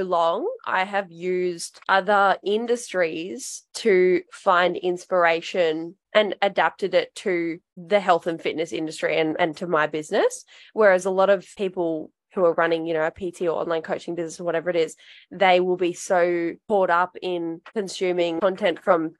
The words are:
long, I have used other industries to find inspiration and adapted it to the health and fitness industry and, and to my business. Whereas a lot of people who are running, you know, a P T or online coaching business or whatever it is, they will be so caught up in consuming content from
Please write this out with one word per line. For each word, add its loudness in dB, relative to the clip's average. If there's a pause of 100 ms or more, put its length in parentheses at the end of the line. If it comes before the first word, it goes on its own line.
long, 0 (180)
I 0
have -4
used -4 (100)
other 4
industries -4 (120)
to 4 (100)
find 2
inspiration 0 (180)
and 2
adapted 0
it 2
to -4 (180)
the 0
health 2
and -4
fitness -4
industry -4
and, 0
and 0
to -8
my 2
business. -2 (280)
Whereas 4
a 0
lot 2
of 2 (120)
people -4 (220)
who 2
are 4
running, 2
you -2
know, 0
a -2
P -10
T -4
or -2
online -2
coaching -6
business -8
or -10
whatever -2
it -2
is, 0 (360)
they 4
will 0
be -2
so 0 (160)
caught 2
up 0
in -6 (120)
consuming -2
content 0
from 0